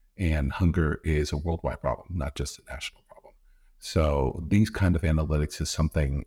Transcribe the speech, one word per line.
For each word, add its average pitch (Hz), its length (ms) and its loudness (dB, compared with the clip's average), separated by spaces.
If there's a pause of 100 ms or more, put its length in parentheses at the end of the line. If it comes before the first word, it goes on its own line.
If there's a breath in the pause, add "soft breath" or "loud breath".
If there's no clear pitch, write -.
(180)
And 78 340 0
hunger 82 520 2
is 73 280 0
a 78 60 -2
worldwide 76 440 -4
problem, - 300 -4
not 71 240 -4
just - 240 -6
a - 120 -20
national - 360 -12
problem. - 260 -20 (480)
So 71 680 0
these 104 200 4
kind 87 280 2
of - 60 -2
analytics 78 580 0
is 80 80 -4
something 76 580 0